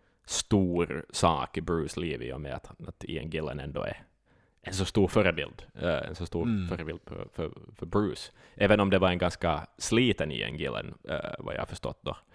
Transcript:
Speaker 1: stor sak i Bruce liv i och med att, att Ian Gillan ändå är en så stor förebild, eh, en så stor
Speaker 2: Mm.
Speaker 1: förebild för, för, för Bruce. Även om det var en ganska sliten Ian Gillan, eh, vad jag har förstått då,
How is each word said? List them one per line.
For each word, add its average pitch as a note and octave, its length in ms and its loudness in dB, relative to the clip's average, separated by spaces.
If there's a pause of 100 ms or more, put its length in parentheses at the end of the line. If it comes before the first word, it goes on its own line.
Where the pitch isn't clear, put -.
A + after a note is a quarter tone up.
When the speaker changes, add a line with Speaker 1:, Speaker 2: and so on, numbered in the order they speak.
(240)
Speaker 1:
stor F2 840 2
sak D#2 460 2
i E2+ 40 -2
Bruce D#2+ 400 -2
liv D2+ 220 -4
i B1 100 -8
och C2+ 80 -8
med C#2 140 -8
att, - 160 -12 (180)
att - 160 -16
Ian D#2+ 260 -8
Gillan D2+ 300 -4
ändå C#2+ 220 -6
är - 200 -6 (600)
en F#2+ 120 -8
så F#2+ 100 0
stor F#2+ 240 4
förebild, F2 540 2 (120)
eh, D#2 340 -2
en - 60 -8
så E2+ 120 -6
stor E2+ 160 -4
Speaker 2:
Mm. G2+ 260 0
Speaker 1:
förebild E2 380 -6
för, - 260 -12
för, E2 180 -4 (260)
för - 100 -8
Bruce. G2+ 460 0 (220)
Även G#2 260 6
om G2 100 6
det F#2+ 80 6
var F#2 100 6
en F2+ 100 2
ganska E2+ 480 0 (120)
sliten A2+ 540 2
Ian A#1 240 -4
Gillan, C2 380 -4 (140)
eh, D2+ 100 -2 (200)
vad - 160 -8
jag - 60 -4
har - 60 -4
förstått - 360 -8
då, - 140 -4 (180)